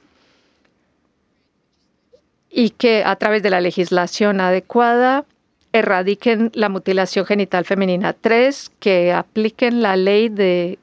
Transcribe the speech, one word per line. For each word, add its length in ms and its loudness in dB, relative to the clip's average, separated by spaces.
Y 200 0
que 340 0
a 120 -2
través 260 -2
de 80 0
la 100 0
legislación 800 -2
adecuada 840 0
erradiquen 760 0
la 140 0
mutilación 580 -2
genital 380 -2
femenina. 480 -2
Tres, 580 0
que 320 2
apliquen 680 -2
la 140 0
ley 320 2
de 540 -2